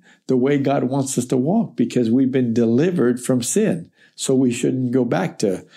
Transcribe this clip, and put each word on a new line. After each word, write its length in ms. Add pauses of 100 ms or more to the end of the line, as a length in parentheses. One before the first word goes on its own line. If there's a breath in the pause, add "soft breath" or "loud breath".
(260 soft breath)
the 120
way 180
God 280
wants 340
us 80
to 100
walk 400
because 340
we've 220
been 220
delivered 680
from 220
sin. 480 (260 soft breath)
So 180
we 160
shouldn't 420
go 140
back 320
to 260 (120 soft breath)